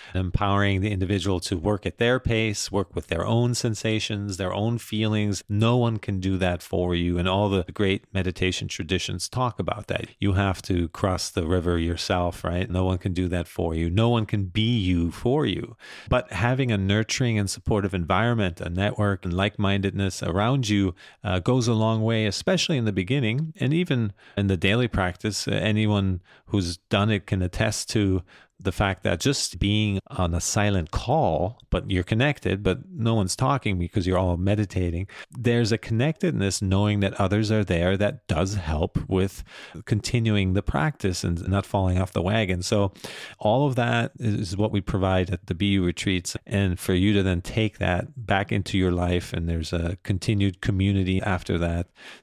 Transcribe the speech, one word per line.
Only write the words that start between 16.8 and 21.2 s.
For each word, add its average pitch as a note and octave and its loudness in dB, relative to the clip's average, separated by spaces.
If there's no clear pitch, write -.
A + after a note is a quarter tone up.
and G2+ 0
supportive G2+ -2
environment, F#2+ 0
a F2 -6
network G2 0
and F2 -4
like-mindedness G2 0
around A2 0
you, G2 2